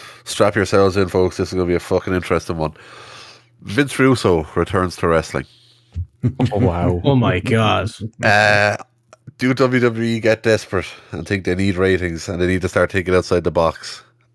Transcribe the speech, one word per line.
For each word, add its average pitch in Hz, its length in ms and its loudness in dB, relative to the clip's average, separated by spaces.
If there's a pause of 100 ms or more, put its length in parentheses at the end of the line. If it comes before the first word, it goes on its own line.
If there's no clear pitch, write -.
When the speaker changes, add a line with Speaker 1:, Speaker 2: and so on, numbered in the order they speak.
(240)
Speaker 1:
strap 104 320 0
yourselves 98 420 2
in, 95 100 0
folks. 92 300 0
This 92 100 -2
is 92 60 -8
gonna 92 140 0
be 87 60 2
a 85 60 0
fucking - 320 -2
interesting 87 460 -2
one. 78 160 -4 (880)
Vince 127 360 -2
Russo 110 480 4 (100)
returns 90 400 0
to 90 120 -2
wrestling. 78 380 0 (1080)
Speaker 2:
Oh, 104 60 -2
wow. 87 420 0
Speaker 3:
<laughs> - 40 -8
Oh, 143 120 2
my 98 240 0
God. 101 480 0 (340)
Speaker 1:
Uh, 104 540 4 (640)
do 127 160 0
W 127 260 2
W 117 240 0
E 117 160 -2
get 110 220 2
desperate 104 440 0 (260)
and 82 140 -8
think 98 200 -4
they 90 80 0
need 98 220 0
ratings 90 520 0
and 87 140 -4
they 90 40 2
need 92 140 0
to 90 80 -2
start 90 240 0
thinking 92 220 0
outside 90 300 0
the 87 60 0
box? 82 520 -2 (320)